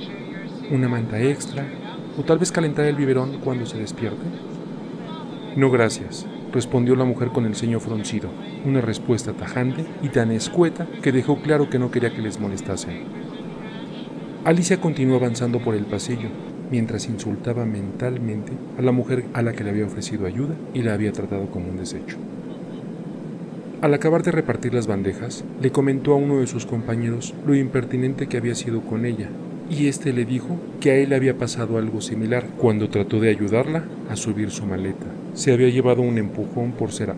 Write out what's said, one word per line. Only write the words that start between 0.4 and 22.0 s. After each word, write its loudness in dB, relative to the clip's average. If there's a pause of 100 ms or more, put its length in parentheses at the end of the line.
¿Una 2
manta 0
extra? 0 (420)
¿O -4
tal 6
vez 2
calentar 2
el 4
biberón 2
cuando -2
se -6
despierte?" -4 (1200)
"No, 6
gracias", 0 (220)
respondió 4
la 4
mujer 0
con 2
el 0
ceño 0
fruncido, -4 (260)
una 4
respuesta 0
tajante -2
y -2
tan 4
escueta 2 (140)
que 4
dejó 4
claro 4
que 2
no 2
quería 2
que -4
les -4
molestasen. -4 (1400)
Alicia 4
continuó 2
avanzando 2
por 0
el 0
pasillo, -4 (380)
mientras 0
insultaba -2
mentalmente -4 (140)
a 0
la 6
mujer 0
a 0
la 2
que -4
le -2
había 2
ofrecido -4
ayuda -2 (100)
y 0
la 2
había 2
tratado -2
como -6
un -6
desecho. -8 (1600)